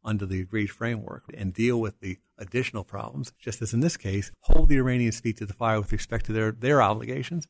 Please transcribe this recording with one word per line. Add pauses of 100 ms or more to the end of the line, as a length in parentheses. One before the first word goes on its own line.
under
the
agreed
framework (100)
and
deal
with
the (180)
additional
problems,
just
as
in
this
case, (100)
hold
the
Iranians'
feet
to
the
fire
with
respect
to
their,
their
obligations